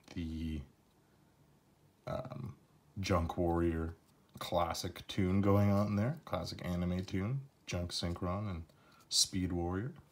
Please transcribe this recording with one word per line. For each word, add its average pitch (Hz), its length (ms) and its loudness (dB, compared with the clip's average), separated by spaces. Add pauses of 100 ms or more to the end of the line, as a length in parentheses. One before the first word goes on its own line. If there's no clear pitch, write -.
(140)
the, 80 460 -4 (1500)
um, - 460 -8 (460)
Junk 87 380 2
Warrior 85 560 2 (460)
classic 85 640 -2
tune 95 340 2
going 101 300 6
on 104 240 4
there. 113 300 0
Classic 92 400 -4
anime 90 400 0
tune. 104 380 -2 (260)
Junk 87 240 -2
Synchron 90 580 -2
and 82 140 -6 (440)
Speed 90 440 2
Warrior. 90 400 -2 (200)